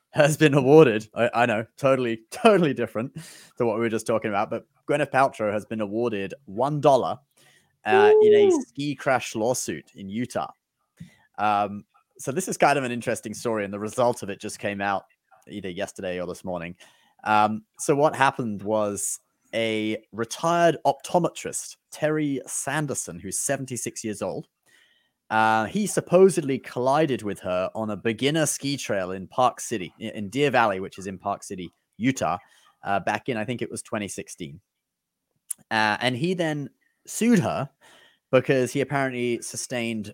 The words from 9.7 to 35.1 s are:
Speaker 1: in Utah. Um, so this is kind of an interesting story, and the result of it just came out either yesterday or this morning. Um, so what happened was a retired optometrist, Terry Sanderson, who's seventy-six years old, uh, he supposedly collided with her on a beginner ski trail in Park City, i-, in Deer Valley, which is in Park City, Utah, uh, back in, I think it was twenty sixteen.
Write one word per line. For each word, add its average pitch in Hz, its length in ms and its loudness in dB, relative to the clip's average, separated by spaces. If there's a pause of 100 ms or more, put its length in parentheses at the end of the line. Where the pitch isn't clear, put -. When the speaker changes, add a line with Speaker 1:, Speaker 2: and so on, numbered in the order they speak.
Speaker 1:
in 98 140 -12
Utah. 107 380 -6 (920)
Um, 104 480 -2 (320)
so - 140 -8
this 165 160 -4
is 196 100 -6
kind 143 200 4
of 139 60 0
an 123 80 -4
interesting 117 420 -6
story, 110 320 -4
and 98 80 -8
the 101 60 -8
result 117 440 0
of 98 60 -8
it 98 100 -10
just 104 200 -12
came 101 220 -4
out 98 240 0 (440)
either 98 200 -10
yesterday 92 520 -6
or 87 60 -6
this 87 180 -12
morning. 87 300 -8 (480)
Um, 107 400 2 (160)
so 151 160 0
what 143 200 2
happened 120 460 0
was 104 580 -2 (340)
a 110 440 -2 (140)
retired 165 720 0
optometrist, - 920 -2 (140)
Terry 151 540 -2
Sanderson, 135 720 -6
who's 95 200 -8
seventy-six 131 640 -6
years 107 180 -8
old, 95 260 -6 (840)
uh, 110 360 2
he 202 220 -2
supposedly 170 720 2
collided 131 640 0
with 98 160 -6
her 92 360 -2
on 110 140 -6
a 104 80 -6
beginner 127 480 0
ski 139 320 -4
trail 95 340 -4
in 95 160 -10
Park - 320 0
City, 92 400 -8
i-, 95 40 -12
in 104 260 -8
Deer 135 220 0
Valley, 113 280 4
which 95 180 -10
is 95 100 -12
in 95 100 -8
Park - 260 -6
City, 92 280 -12 (260)
Utah, 104 400 0 (460)
uh, 98 180 -2
back 107 280 -4
in, 117 80 -4
I 107 80 -4
think 120 160 -6
it 113 100 -8
was 113 100 -10
twenty 104 260 -6
sixteen. 82 520 -12 (1120)